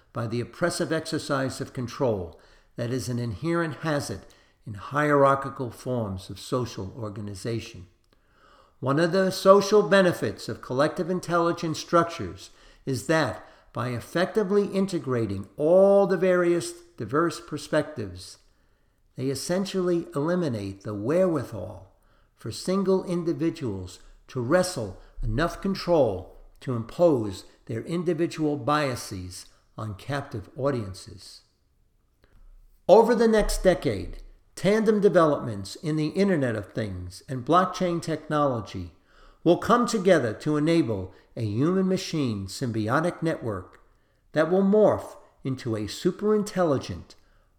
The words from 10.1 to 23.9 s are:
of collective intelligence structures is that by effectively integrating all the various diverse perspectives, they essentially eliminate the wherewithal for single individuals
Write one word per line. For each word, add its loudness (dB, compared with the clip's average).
of -8
collective 0
intelligence -2
structures -2
is -4
that 0
by -4
effectively 0
integrating -2
all 6
the 2
various 2
diverse -2
perspectives, -6
they -6
essentially -2
eliminate -2
the -8
wherewithal -2
for -10
single 0
individuals -4